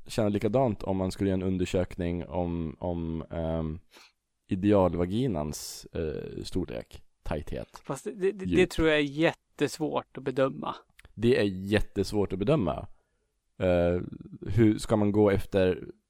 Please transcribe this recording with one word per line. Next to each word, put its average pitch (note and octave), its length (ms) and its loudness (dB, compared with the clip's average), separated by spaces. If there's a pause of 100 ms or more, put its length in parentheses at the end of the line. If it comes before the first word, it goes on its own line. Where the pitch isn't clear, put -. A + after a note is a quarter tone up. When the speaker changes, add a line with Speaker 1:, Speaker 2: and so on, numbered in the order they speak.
Speaker 1:
känna G#2+ 220 0
likadant G#2 540 0
om F#2+ 140 -2
man F#2 140 0
skulle G2 180 0
göra F#2+ 120 0
en F#2 60 -2
undersökning F2+ 800 -2
om, E2+ 520 -4
om, E2 420 -4 (100)
ehm, D#2+ 480 -4 (680)
idealvaginans, F#2 1400 0
eh, G1+ 580 -6
storlek, - 600 -8 (200)
tajthet, - 640 -8
Speaker 2:
Fast C#3 180 -8
det, G#3+ 80 -8
det, G3 200 -2
det, F#3+ 140 -12
det F3+ 60 -2
Speaker 1:
djup. F3 180 4
Speaker 2:
tror D#3+ 180 2
jag D3+ 100 6
är D3+ 60 4
jättesvårt C#3+ 1120 -2
att C3 60 -12
bedöma. C3+ 520 -2 (380)
Speaker 1:
Det A#2 260 4
är A2+ 40 4
jättesvårt G2 920 0
att F#2 60 -6
bedöma. G#2 480 0 (680)
Eh, F2+ 440 2 (460)
hur G#2+ 300 6
ska - 180 0
man G#2 160 2
gå G#2 180 6
efter, F#2+ 580 2 (220)